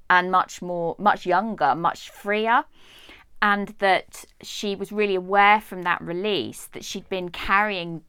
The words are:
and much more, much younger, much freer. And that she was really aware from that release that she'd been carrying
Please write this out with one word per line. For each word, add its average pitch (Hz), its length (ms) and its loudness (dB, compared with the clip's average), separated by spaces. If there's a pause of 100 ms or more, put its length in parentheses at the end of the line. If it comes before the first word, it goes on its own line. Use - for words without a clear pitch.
and 180 220 4
much - 320 0
more, 175 360 -4
much 185 280 2
younger, 175 480 2
much - 360 -4
freer. 220 540 0 (760)
And 202 380 0
that - 460 0 (180)
she - 320 -6
was 190 160 -6
really 208 240 0
aware 202 460 4
from 185 220 -10
that 175 200 -2
release 170 680 -4
that - 120 -14
she'd - 240 -12
been 185 200 -6
carrying 185 800 -2